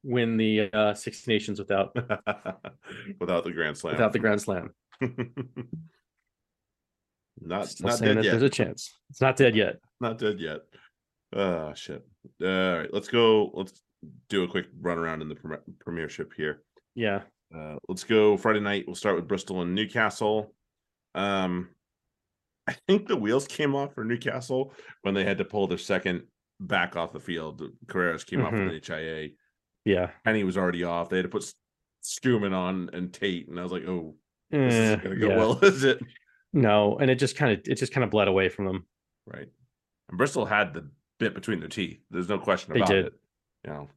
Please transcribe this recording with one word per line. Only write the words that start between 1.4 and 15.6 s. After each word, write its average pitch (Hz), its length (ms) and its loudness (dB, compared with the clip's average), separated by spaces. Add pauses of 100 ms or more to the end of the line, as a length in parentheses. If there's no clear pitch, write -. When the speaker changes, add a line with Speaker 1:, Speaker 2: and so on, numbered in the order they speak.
Speaker 1:
without 98 340 0
Speaker 2:
<laughs> - 1300 -8
Without 87 240 0
the 87 80 -6
Grand 76 260 -2
Slam. 80 160 -4
Speaker 1:
without 107 180 2
the 113 60 0
Grand 104 240 2
Slam. 90 320 -6 (260)
Speaker 2:
<laughs> - 0 - (2500)
Not, 78 280 -6
Speaker 1:
Still - 200 -6
Speaker 2:
not 120 100 2
Speaker 1:
saying 107 160 6
Speaker 2:
dead 110 40 4
Speaker 1:
that 110 60 4
Speaker 2:
yet. 104 80 6
Speaker 1:
there's 117 100 4
a 135 60 6
chance. - 460 -2 (160)
It's - 100 -10
not 135 160 4
dead 123 180 6
yet. 107 220 2 (240)
Speaker 2:
Not 113 180 -4
dead 107 220 -2
yet. 78 200 -6 (760)
Oh, 82 400 -2
shit. - 300 -14 (380)
All 92 360 2
right, 78 140 -6
let's 101 160 -4
go. 110 440 6
Let's - 300 -10 (460)
do 98 160 0
a 87 40 -4
quick 90 180 -4 (140)
run 85 180 -2
around 82 240 -4
in 78 60 -10
the 76 60 -8
Prem-, 78 260 -12 (200)